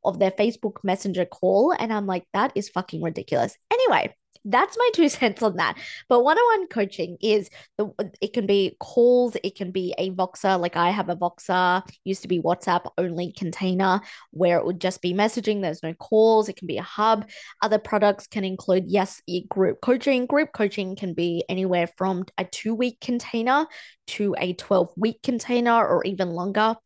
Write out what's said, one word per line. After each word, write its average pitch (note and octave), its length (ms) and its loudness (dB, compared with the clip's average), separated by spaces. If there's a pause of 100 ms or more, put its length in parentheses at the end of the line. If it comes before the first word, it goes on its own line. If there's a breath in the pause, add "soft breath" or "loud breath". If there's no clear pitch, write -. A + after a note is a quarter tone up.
of F#3 140 -2
their F#3+ 140 2
Facebook A3 500 -2
Messenger F#3 440 -2
call. F#3+ 520 2
And A3+ 140 -4
I'm G#3 140 -2
like, F#3 260 -4
"That A3+ 240 0
is - 140 -6
fucking E3 320 -6
ridiculous." D#3+ 540 -2 (160)
Anyway, A#4+ 400 2 (340)
that's B3 300 2
my A#4 160 2
two E4 160 4
<laughs> - 120 -2
cents A3 220 0
on G3+ 140 0
that. E3 220 -2 (300 loud breath)
But A#3+ 140 6
one-on-one G4 440 4
coaching F#3+ 560 -4
is, G#3 260 2 (300 loud breath)
the, G#3 120 -2 (300)
it G#3+ 140 -6
can A#3 100 -2
be G3 340 2
calls, B3 640 4
it G3+ 140 -6
can F#3 140 -6
be F#3 260 -4
a F#3+ 140 -4
Voxer. F#3 500 0
Like, F3 160 -2
I F3 140 4
have G3 180 -2
a E3+ 80 -4
Voxer, F3+ 680 0 (220 loud breath)
used F#3+ 180 -4
to - 60 -14
be F3 140 0
WhatsApp F3 560 0
only F3 340 -4
container F#3 720 0 (300 loud breath)
where F3 260 2
it - 80 0
would F3+ 160 -4
just F#3 180 -4
be F3+ 140 -2
messaging. G#3 480 0
There's E3 200 -6
no E3 120 -6
calls. A3 560 4
It G3 60 -12
can F#3 100 -14
be C#3+ 100 -6
a F#3 60 -6
hub. G#3+ 440 0 (360 loud breath)
Other G#3 160 2
products G#3 480 0
can G3+ 180 -6
include, F#3 420 0
yes, F#3+ 400 -2
e-, F3+ 200 -6
group G3 340 0
coaching. B3 460 2
Group D4+ 260 0
coaching G3 420 -4
can F3+ 200 -8
be E3+ 340 -2
anywhere F3+ 480 0
from F#3 300 -2 (100)
a F#3 80 -2
two-week A3+ 560 -4
container B3 680 0 (420 loud breath)
to G3+ 300 -2
a F3+ 140 -2
twelve-week F#3 680 0
container A#3+ 640 2
or - 180 2
even F#3+ 240 -2
longer G3+ 580 0